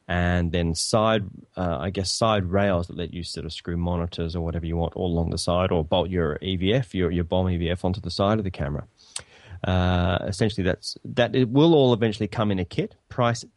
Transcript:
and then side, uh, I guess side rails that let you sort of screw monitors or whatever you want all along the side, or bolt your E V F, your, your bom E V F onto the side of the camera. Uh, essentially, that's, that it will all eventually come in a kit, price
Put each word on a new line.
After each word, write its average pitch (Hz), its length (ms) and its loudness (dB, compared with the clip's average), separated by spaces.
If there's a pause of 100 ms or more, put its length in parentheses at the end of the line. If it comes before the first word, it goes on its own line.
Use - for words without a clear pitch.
and 87 460 0
then 85 220 0
side, 110 480 2 (340)
uh, 87 240 -2
I 85 80 -4
guess 95 220 -4
side 107 340 2
rails 90 440 0
that - 80 -12
let 85 180 -6
you 87 80 -8
sort 80 240 -10
of 82 80 -10
screw 87 240 -6
monitors 85 580 -4
or 85 80 -4
whatever 82 220 -4
you 82 100 -2
want 85 200 -2
all 92 140 -2
along 85 200 0
the 85 80 -2
side, 90 340 2
or 85 100 2
bolt 85 280 0
your 82 320 0
E 95 140 -2
V 92 180 2
F, 131 200 0
your, 90 160 0
your 87 140 0
bom 92 240 0
E 90 80 0
V 85 140 0
F 90 160 -2
onto 92 160 -2
the 87 80 -8
side 101 260 2
of 107 80 -2
the 95 60 -4
camera. 71 360 -6 (800)
Uh, 90 600 2
essentially, 101 360 0
that's, - 440 -2
that 120 280 2
it 127 140 4
will 147 260 6
all 131 200 6
eventually 107 340 0
come 107 220 0
in 95 80 0
a 90 80 0
kit, - 300 -4 (120)
price 117 380 -2 (100)